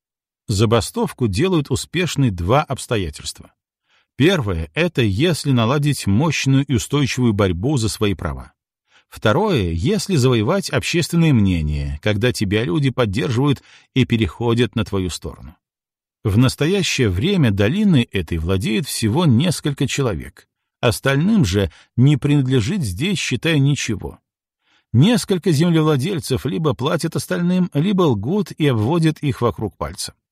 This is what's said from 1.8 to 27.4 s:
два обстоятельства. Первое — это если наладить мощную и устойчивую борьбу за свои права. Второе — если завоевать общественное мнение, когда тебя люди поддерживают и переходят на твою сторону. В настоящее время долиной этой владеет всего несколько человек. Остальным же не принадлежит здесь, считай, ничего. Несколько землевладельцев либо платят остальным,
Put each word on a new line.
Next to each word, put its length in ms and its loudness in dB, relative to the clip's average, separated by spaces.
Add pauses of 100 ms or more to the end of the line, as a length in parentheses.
два 320 0
обстоятельства. 920 -8 (640)
Первое — 540 0
это 280 -2
если 500 0
наладить 540 0
мощную 600 2
и 80 -2
устойчивую 580 0
борьбу 460 0
за 100 0
свои 280 -2
права. 360 -10 (560)
Второе — 640 0
если 460 -2
завоевать 520 2
общественное 640 0
мнение, 720 0
когда 300 0
тебя 320 -2
люди 240 0
поддерживают 720 0 (300)
и 100 4
переходят 720 0
на 80 0
твою 260 -4
сторону. 460 -14 (720)
В 120 2
настоящее 720 2
время 440 0
долиной 500 2
этой 380 -4
владеет 480 -2
всего 380 0
несколько 600 0
человек. 640 -6 (320)
Остальным 640 2
же 260 2 (240)
не 220 6
принадлежит 640 0
здесь, 360 -2
считай, 380 -2
ничего. 640 -2 (720)
Несколько 640 2
землевладельцев 920 0
либо 280 -2
платят 420 -4
остальным, 580 -2